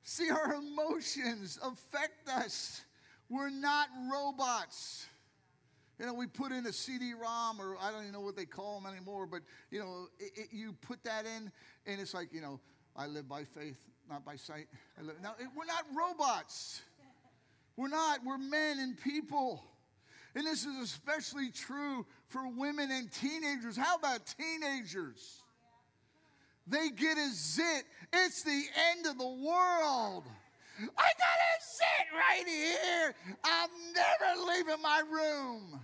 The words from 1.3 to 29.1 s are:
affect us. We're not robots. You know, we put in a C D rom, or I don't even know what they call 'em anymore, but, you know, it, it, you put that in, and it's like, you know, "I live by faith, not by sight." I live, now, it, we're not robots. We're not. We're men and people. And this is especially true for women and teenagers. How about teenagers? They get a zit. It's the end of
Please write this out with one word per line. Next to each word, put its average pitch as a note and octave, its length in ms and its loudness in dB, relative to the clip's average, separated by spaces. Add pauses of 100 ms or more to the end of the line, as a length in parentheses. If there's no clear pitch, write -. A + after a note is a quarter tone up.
affect C#4+ 640 -6
us. - 560 -2 (440)
We're C#4 200 -2
not C#4+ 400 2 (220)
robots. C4 960 -2 (920)
You - 80 -8
know, B3 80 -4
we A#3+ 140 -4
put C4+ 240 -4
in B3 160 -2
a A3 60 -4
C B3+ 260 -4
D B3 200 -4
rom, A3+ 400 -2
or F#3+ 220 -6
I G3 80 0
don't G#3+ 120 -6
even G3+ 120 -10
know G3+ 80 -8
what G3 140 -6
they G3 100 -6
call G#3 320 -8
'em G3 80 -12
anymore, G3 400 -8
but, E3+ 160 -8 (300)
you G3 80 -4
know, F3+ 280 -10 (120)
it, G3 160 -10
it, G#3+ 160 -10
you A3 220 -8
put - 300 -12
that A3 220 -4
in, A3+ 260 -8 (360)
and G3 120 -4
it's G3 140 -8
like, F#3 180 -6
you D#3+ 100 -8
know, C#3 180 -10 (360)
"I C#3+ 120 -6
live D3 200 -8
by C#3+ 160 -8
faith, D3 360 -12 (280)
not C#3+ 160 -10
by C#3+ 120 -12
sight." D3+ 320 -12 (320)
I - 20 -12
live, D#3 180 -10
now, G#3 200 -8
it, B3+ 160 -8
we're D#4+ 100 -6
not E4 200 -2 (100)
robots. D4+ 880 0 (920)
We're B3+ 120 -2
not. D4 360 2
We're C4+ 140 -4
men D4 400 0
and C4 180 -2
people. C#4 680 -2 (720)
And D4 100 -2
this D#4 180 0
is C4+ 140 -6
especially C4 720 -4
true C#4 560 -4 (220)
for C4 200 -4
women C#4 440 -2
and B3+ 200 -4
teenagers. C#4 640 -2
How D4+ 200 4
about C#4 320 0
teenagers? C4 1120 -4 (1300)
They D4+ 220 4
get D4 280 4
a D4 120 2
zit. A#3+ 560 2 (280)
It's F4+ 300 4
the C#4+ 200 2 (280)
end F4 140 0
of C#4+ 120 0